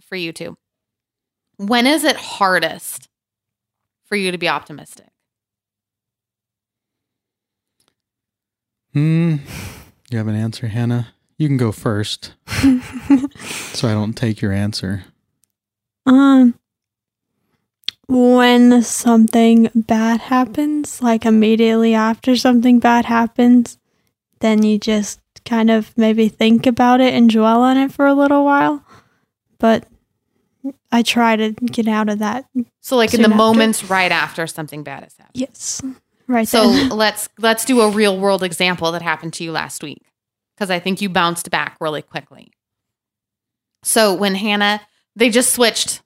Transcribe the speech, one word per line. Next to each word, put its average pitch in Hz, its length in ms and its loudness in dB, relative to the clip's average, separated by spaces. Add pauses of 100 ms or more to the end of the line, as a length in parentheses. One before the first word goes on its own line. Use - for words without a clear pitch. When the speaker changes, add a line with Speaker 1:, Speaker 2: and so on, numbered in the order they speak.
Speaker 1:
for - 160 -16
you 165 160 -8
two. 170 240 -14 (1000)
When 233 300 0
is 285 160 0
it 294 140 0
hardest - 880 -4 (1000)
for 214 100 -6
you 190 160 -2
to 180 80 -8
be 175 100 -4
optimistic? 151 560 -10 (4000)
Speaker 2:
Hmm. 160 420 0 (760)
You 117 80 -6
have 110 100 -4
an 107 80 -4
answer, 110 320 -6
Hannah? 120 460 -4 (240)
You 156 100 -2
can 139 100 0
go 117 140 0
first - 680 -6
Speaker 3:
<laughs> - 80 -20
Speaker 2:
so - 1400 -2
I 107 60 0
don't 107 200 -2
take 110 280 -4
your 104 100 -2
answer. 98 540 -4 (1000)
Speaker 3:
Um, 262 500 6 (1500)
when 247 720 6
something 226 960 4
bad 226 460 0
happens, 294 800 -4
like, 233 240 0
immediately 226 680 2
after 220 420 0
something 247 440 4
bad 240 260 2
happens, 233 720 2 (640)
then 214 240 0
you 214 160 0
just 208 420 -4 (240)
kind 226 240 0
of 220 280 0
maybe 220 300 2
think 226 380 2
about 247 340 4
it 254 140 2
and 240 160 4
dwell 220 320 2
on 262 160 2
it 269 140 0
for 285 160 0
a 277 80 4
little 285 280 2
while. 285 400 0 (760)
But 113 260 0 (1040)
I 233 120 2
try 226 320 0
to 220 160 -2
get 233 360 -4
out 214 220 -2
of 208 100 -4
that 220 260 -6 (360)
Speaker 1:
So, - 160 -2
like, 226 160 2
in 226 80 2
the 220 40 6
Speaker 3:
soon 214 80 4
after. 214 40 2
Speaker 1:
moments 220 480 2
right 185 260 0
after 165 360 -4
something 151 360 -14
bad 139 200 -16
has - 120 -20
happened. - 240 -20
Speaker 3:
Yes. - 420 -10 (460)
Right 226 200 -2
Speaker 1:
So 226 220 2
Speaker 3:
then. 269 200 2
<laughs> 214 80 -6
Speaker 1:
let's, 214 400 -2
let's 220 260 -2
do 254 180 2
a 214 80 4
real 202 300 0
world 196 240 -2
example 175 480 -2
that 170 100 -8
happened 165 340 -6
to - 80 -12
you 165 80 -10
last 147 320 -10
week, 143 200 -16 (540)
'cause 196 140 -8
I 180 80 -2
think 190 220 -6
you 202 80 -4
bounced 175 420 -2
back 151 280 -6
really 156 220 -8
quickly. - 500 -18 (1300)
So 220 300 0
when 190 220 -2
Hannah, 208 460 -2 (340)
they 240 140 2
just 240 240 0
switched, - 520 -2